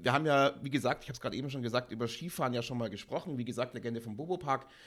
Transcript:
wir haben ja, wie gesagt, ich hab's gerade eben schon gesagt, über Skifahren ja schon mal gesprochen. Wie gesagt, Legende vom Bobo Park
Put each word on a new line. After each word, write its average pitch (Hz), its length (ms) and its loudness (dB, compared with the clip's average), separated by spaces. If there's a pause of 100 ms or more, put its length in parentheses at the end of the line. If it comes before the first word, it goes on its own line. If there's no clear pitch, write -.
wir 123 120 4
haben 147 140 4
ja, 139 340 6
wie 139 100 -4
gesagt, 131 340 2
ich - 40 -10
hab's 127 120 -8
gerade - 160 -4
eben 135 140 -4
schon 135 120 -4
gesagt, 120 300 0
über 117 160 0
Skifahren 147 440 -2
ja 120 100 0
schon 123 140 -4
mal 117 140 0
gesprochen. 139 480 -4
Wie 120 60 -2
gesagt, 117 300 -2
Legende 117 260 -4
vom 113 160 -8
Bobo 170 220 -2
Park 135 280 -2 (200)